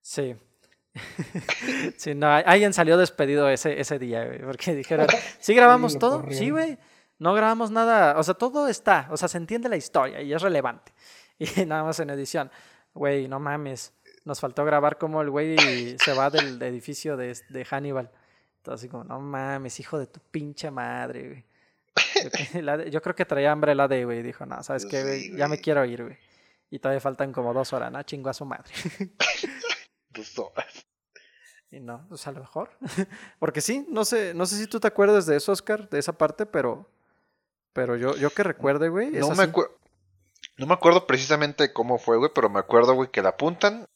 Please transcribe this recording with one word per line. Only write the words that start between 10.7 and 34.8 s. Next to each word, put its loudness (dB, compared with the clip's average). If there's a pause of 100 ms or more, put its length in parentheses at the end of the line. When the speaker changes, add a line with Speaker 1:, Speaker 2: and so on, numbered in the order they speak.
Speaker 1:
<laughs> -20 (400)
Y -2
nada -2
más -4
en -6
edición, -6 (420)
"Güey, -2
no -6
mames, -8 (320)
nos -8
faltó -2
grabar 2
cómo -2
el -2
güey 0
se 0
va 2
del -2
edificio -8
de, -10 (120)
de -12
Hannibal". -6 (460)
Entonces, -12
así -16
como, -14
"No -12
mames, -8
hijo -10
de -6
tu -20 (120)
pinche -10
madre, -8
güey". -20 (800)
Yo -8
cre-, -8
<laughs> -6
el -6
A -2
D, -8
yo -4
creo -6
que -2
traía 2
hambre 2
el 4
A 4
D, 0
güey, -6
dijo, -12
"No, -12
¿sabes -6
Speaker 3:
Pues -12
Speaker 1:
qué, -4
Speaker 3:
sí, -6
Speaker 1:
güey? -12
Ya 0
me -2
Speaker 3:
güey. -12
Speaker 1:
quiero 2
ir, -8
güey. -16 (520)
Y -12
todavía -2
faltan -4
como -4
dos -2
horas, -4
¿no? -10
Chingo -10
a -6
su -12
madre". -14
<laughs> -8
Speaker 3:
Dos -14
horas. -12 (840)
Speaker 1:
Y -20
no, -16
pues -16
a -10
lo -14
mejor. -10 (100)
<laughs> -10
Porque -2
sí, -4
no -2
sé, -2
no -2
sé -4
si -6
tú -6
te 0